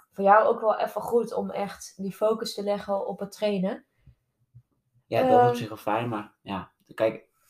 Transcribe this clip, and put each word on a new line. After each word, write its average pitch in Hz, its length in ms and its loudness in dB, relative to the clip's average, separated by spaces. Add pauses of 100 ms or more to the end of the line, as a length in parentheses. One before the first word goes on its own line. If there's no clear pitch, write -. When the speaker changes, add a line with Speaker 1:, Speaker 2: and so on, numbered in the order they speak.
(120)
Speaker 1:
voor 196 120 -4
jou 202 240 8
ook 233 140 2
wel 214 180 2
even 214 220 -4
goed 233 320 0
om 196 160 -4
echt 196 480 -8
die 190 160 -8
focus 220 400 -2
te 202 100 -8
leggen 202 440 -4
op 196 120 -8
het 196 120 -10
trainen. 202 540 -2 (1200)
Speaker 2:
Ja, - 160 -2
dat 262 100 2
was - 100 8
op 247 60 6
Speaker 1:
Ehm. 240 80 0
Speaker 2:
zich 240 120 -6
wel - 100 -12
fijn, 120 320 -2
maar 104 320 -8
ja, 92 300 -10 (220)
kijk, - 340 -2 (220)